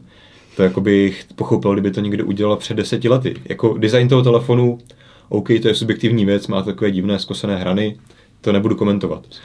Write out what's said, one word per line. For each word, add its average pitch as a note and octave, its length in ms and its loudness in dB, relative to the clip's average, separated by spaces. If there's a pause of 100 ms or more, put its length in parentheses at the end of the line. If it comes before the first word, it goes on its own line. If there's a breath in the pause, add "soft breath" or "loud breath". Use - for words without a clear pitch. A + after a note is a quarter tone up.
(560 loud breath)
To G2 60 2
jakoby G2 480 4
ch-, - 240 -14
pochopil, G2+ 380 0
kdyby G2+ 180 0
to G2 100 -4
někdo G2+ 260 -4
udělal G#2 300 0
před - 180 -8
deseti A2 340 -2
lety. B2+ 260 2 (140)
Jako - 300 0
design B2 300 2
toho B2+ 140 4
telefonu, A#2+ 560 2 (500 loud breath)
OK, G2+ 200 -4 (140)
to A2+ 60 2
je G#2+ 60 2
subjektivní A2 500 0
věc, G2 240 0
má G2 140 -2
takové G2+ 280 -2
divné F#2+ 280 -2
zkosené G2+ 380 -6
hrany, G2 400 -2 (440 soft breath)
to G#2+ 120 -2
nebudu G#2 240 0
komentovat. G2 460 -2 (220)